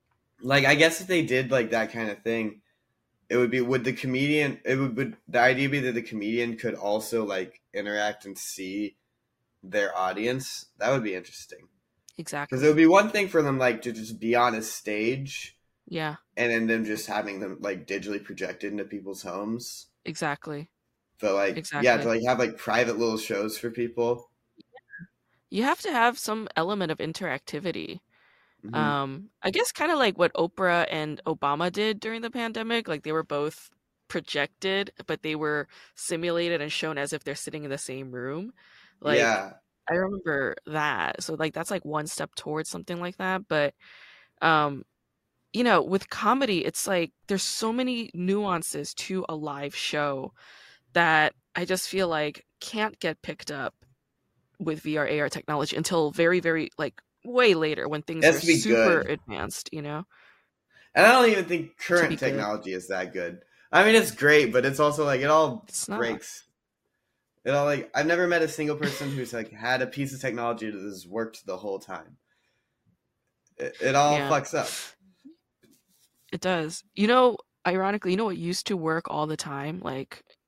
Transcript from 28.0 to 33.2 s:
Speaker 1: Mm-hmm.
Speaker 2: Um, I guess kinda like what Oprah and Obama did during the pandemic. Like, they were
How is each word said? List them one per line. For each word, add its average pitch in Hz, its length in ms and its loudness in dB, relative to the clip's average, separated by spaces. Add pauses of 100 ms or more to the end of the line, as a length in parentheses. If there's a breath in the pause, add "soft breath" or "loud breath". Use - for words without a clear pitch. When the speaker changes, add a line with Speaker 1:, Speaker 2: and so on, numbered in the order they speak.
Speaker 1:
Mm-hmm. 143 320 0
Speaker 2:
Um, 139 340 -6 (120)
I 180 80 -2
guess 427 220 0
kinda 320 240 0
like 226 220 2
what 170 160 4
Oprah 175 560 2
and 151 360 -6
Obama 156 460 -2
did 208 280 -2
during 226 220 -8
the 233 80 -8
pandemic. 226 580 -4
Like, 151 160 -6
they 151 80 -4
were 160 120 -2